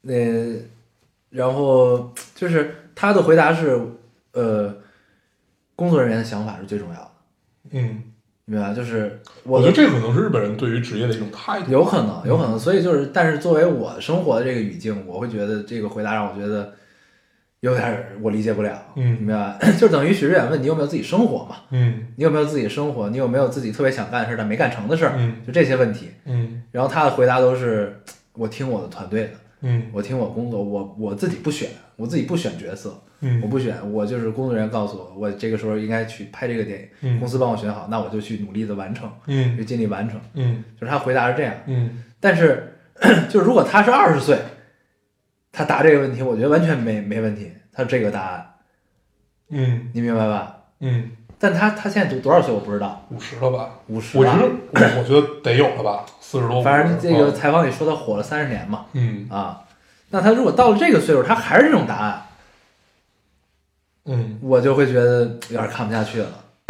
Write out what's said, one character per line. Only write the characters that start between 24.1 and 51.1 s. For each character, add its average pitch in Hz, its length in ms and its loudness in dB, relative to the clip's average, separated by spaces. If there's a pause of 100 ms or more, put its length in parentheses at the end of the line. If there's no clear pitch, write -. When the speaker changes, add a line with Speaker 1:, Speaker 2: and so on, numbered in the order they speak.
Speaker 1:
干 120 100 -4
的 113 80 -4
事 120 60 -6
儿， - 20 -6
但 107 100 -6
没 107 100 -2
干 127 140 2
成 104 160 -10
的 151 80 -2
事 165 120 0
儿？ 127 100 0
Speaker 2:
嗯。 117 200 -2 (100)
Speaker 1:
就 127 40 -10
这 156 140 4
些 131 100 2
问 123 160 2
题。 - 200 -10 (160)
Speaker 2:
嗯。 120 440 -6
Speaker 1:
然 123 140 -2
后 135 60 -2
他 156 140 0
的 135 80 4
回 123 140 4
答 123 140 2
都 127 160 4
是 107 420 -2 (380)
：“我 113 100 -4
听 131 240 -6
我 101 120 -4
的 87 60 -12
团 92 200 -14
队 107 140 -2
的。 101 80 -6 (320)
Speaker 2:
嗯。 120 280 0
Speaker 1:
我 104 120 -6
听 131 160 -6
我 107 100 -2
工 120 220 -6
作， 101 120 -4
我， 101 360 -6
我 104 160 -6
自 170 160 -4
己 - 60 -6
不 - 140 -4
选， - 200 -8 (260)
我 110 100 -8
自 - 80 -6
己 143 100 0
不 175 120 -4
选 95 220 -6
角 - 180 -12
色。 - 240 -14 (200)
Speaker 2:
嗯。 123 220 0
Speaker 1:
我 107 60 -4
不 131 100 -2
选， 117 160 -2 (160)
我 104 140 -2
就 120 140 -6
是 113 120 -4
工 131 140 -6
作 123 100 -2
人 107 80 -2
员 107 80 -2
告 107 160 -4
诉 101 120 -10
我， - 180 -18
我 104 140 -6
这 110 200 -6
个 110 60 -2
时 110 80 -8
候 107 140 -2
应 107 100 -6
该 113 160 -2
去 110 260 -14
拍 - 160 -8
这 120 80 -4
个 113 80 -4
电 101 280 -10 (100)
影， 127 140 -2
Speaker 2:
嗯。 117 40 0
Speaker 1:
公 120 80 -4
司 123 120 -4
帮 123 120 2
我 110 60 -2
选 104 160 -6
好， 98 180 -10
那 113 80 -4
我 - 120 -6
就 107 100 -4
去 107 180 -8
努 101 140 -10
力 107 140 -4
地 104 80 -6
完 98 200 -8
成， 120 160 -12 (160)
Speaker 2:
嗯。 131 300 0
Speaker 1:
就 113 80 -6
尽 117 160 -4
力 110 60 0
完 101 200 -4
成。” 110 140 -10 (140)
Speaker 2:
嗯。 120 280 -2 (160)
Speaker 1:
就 117 80 -10
是 131 40 -8
他 143 80 0
回 131 160 -2
答 123 160 2
是 123 60 -2
这 151 60 -2
样。 117 120 -4 (100)
Speaker 2:
嗯。 123 380 -2 (180)
Speaker 1:
但 185 160 4
是， 151 400 2 (240)
<clears throat> 175 300 6
就 208 100 6
如 220 140 4
果 208 100 6
他 202 180 4
是 240 80 4
二 254 220 6
十 139 80 2
岁， 131 160 4 (1120)
他 - 140 -4
答 135 180 0
这 156 120 8
个 139 60 4
问 131 140 -2
题， 127 80 -6
我 120 140 -2
觉 113 60 0
得 143 80 2
完 165 120 4
全 160 140 2
没， 113 240 -2
没 107 220 -4
问 107 120 -2
题， 101 160 -12 (220)
他 131 120 -4
这 123 180 -2
个 104 80 0
答 98 120 -6 (100)
案。 90 140 -14 (1040)
Speaker 2:
嗯。 127 460 -2
Speaker 1:
你 117 80 -2
明 117 120 0
白 110 140 2
吧？ 98 300 -6 (220)
Speaker 2:
嗯。 120 320 -2 (260)